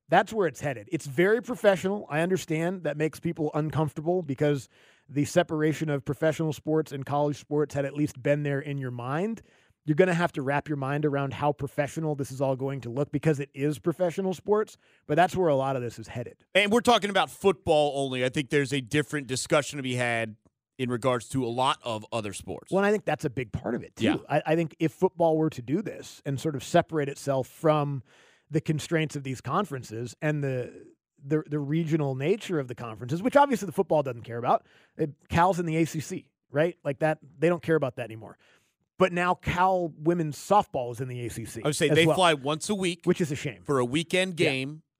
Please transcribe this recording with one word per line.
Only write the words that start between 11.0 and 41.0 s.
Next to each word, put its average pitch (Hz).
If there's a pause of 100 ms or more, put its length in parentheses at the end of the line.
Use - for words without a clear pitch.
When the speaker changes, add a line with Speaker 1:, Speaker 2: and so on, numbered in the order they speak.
Speaker 1:
around 139
how 143
professional 147
this 139
is 131
all 135
going 135
to 117
look, 139
because 151
it 139
is 139
professional 180
sports, 208 (300)
but 147
that's 175
where 180
a 147
lot 135
of 123
this 117
is 113
headed. - (180)
Speaker 2:
And 202
we're 240
talking 214
about 180
football 156
only. 131
I -
think 135
there's 143
a 135
different 139
discussion 143
to 135
be 127
had 117 (420)
in 127
regards 123
to 131
a -
lot 127
of 110
other 104
sports. -
Speaker 1:
Well, 190
and 202
I 208
think 214
that's -
a 147
big 123
part 117
of 110
it, -
too. 110
Speaker 2:
Yeah. - (120)
Speaker 1:
I, 147
I 156
think 165
if 160
football 165
were 156
to 127
do 139
this -
and 139
sort 151
of -
separate 160
itself 135
from 147 (480)
the 151
constraints 156
of 139
these 131
conferences 127
and 151
the, 127 (400)
the, 151
the 147
regional 147
nature 165
of 127
the 120
conferences, 120
which 254
obviously 277
the 165
football 165
doesn't 120
care 117
about. - (320)
It, 156 (180)
Cal's 175
in 175
the 160
A 165
C 156
C, - (220)
right? 160
Like 143
that, 156 (200)
they 156
don't 170
care 165
about 135
that 123
anymore. 110 (600)
But 185
now 180
Cal 180 (100)
women's 156
softball 147
is 117